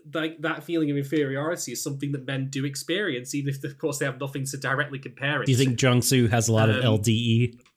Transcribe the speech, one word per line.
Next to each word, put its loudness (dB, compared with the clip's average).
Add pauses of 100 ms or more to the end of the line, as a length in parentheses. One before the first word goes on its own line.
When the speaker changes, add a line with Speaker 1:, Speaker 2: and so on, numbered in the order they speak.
(140)
Speaker 1:
like, -4
that -4
feeling 0
of -2
inferiority -2
is -8
something -6
that -8
men -4
do -4
experience, -4
even -2
if, -10
of -12
course, -2
they -2
have -4
nothing -6
to -8
directly -4
compare -4
it -2
Speaker 2:
Do 4
you 6
think 2
Speaker 1:
to. 4
Speaker 2:
Jung-soo 4
has 2
a 4
lot 6
of 4
Speaker 1:
Um, -2
Speaker 2:
L 4
D 2
E? 2 (180)